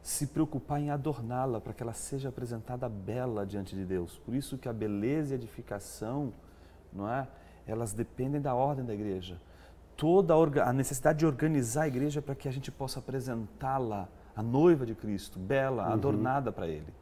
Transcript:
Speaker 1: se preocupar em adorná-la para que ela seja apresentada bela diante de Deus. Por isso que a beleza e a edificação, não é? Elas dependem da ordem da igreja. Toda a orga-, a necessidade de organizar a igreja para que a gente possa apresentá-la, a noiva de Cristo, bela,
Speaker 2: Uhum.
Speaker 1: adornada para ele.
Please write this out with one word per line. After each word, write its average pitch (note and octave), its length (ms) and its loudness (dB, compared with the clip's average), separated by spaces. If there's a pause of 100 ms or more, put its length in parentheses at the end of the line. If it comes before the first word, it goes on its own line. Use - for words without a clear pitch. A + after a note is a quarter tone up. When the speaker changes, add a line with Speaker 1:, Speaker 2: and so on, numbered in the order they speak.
Speaker 1:
se - 260 -4
preocupar D3 540 -2
em D3 80 -2
adorná-la B2+ 720 -2
para A2 120 -10
que - 100 -10
ela A#2 100 -4
seja C3+ 360 -6
apresentada B2 600 -6
bela G#2+ 560 -4
diante G2 300 -6
de F#2+ 100 -4
Deus. F2+ 320 -4
Por - 180 -8
isso C3+ 220 -4
que B2+ 100 -8
a A#2+ 60 -4
beleza A2+ 580 0
e - 20 -2
a C3 40 -2
edificação, A#2 960 -6 (580)
não G2 180 -6
é? B2+ 180 -2 (380)
Elas A2 280 -4
dependem C3 480 -2
da C3+ 140 0
ordem C3+ 280 2
da A#2 100 -4
igreja. F#2 460 -4 (560)
Toda E3+ 380 6
a D#3 40 8
orga-, D3 300 6
a B2 60 4
necessidade C#3 460 2
de D#3+ 80 6
organizar C#3+ 560 2
a D#3+ 40 2
igreja C#3+ 360 0
para C#3 100 -4
que C#3 140 -6
a C3 40 -2
gente C3+ 200 -6
possa - 260 -6
apresentá-la, B2 1120 -2 (260)
a A2 60 -4
noiva C3+ 460 8
de A2 80 -4
Cristo, G2+ 420 -4
bela, B2+ 500 2
Speaker 2:
Uhum. G#2 60 2
Speaker 1:
adornada A2+ 580 2
para F2+ 160 -4
ele. D#2 240 -6 (100)